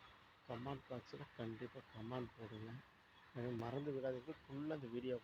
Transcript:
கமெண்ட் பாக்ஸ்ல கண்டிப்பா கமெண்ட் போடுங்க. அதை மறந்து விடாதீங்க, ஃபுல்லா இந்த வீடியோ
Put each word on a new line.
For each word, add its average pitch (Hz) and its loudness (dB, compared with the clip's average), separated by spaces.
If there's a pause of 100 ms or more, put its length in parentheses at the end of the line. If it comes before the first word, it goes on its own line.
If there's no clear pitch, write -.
(500)
கமெண்ட் 131 0
பாக்ஸ்ல 139 -4
கண்டிப்பா 117 0 (140)
கமெண்ட் 117 0
போடுங்க. 110 -4 (680)
அதை 120 4 (140)
மறந்து 139 4
விடாதீங்க, 131 2
ஃபுல்லா 147 0
இந்த 127 -2
வீடியோ 123 4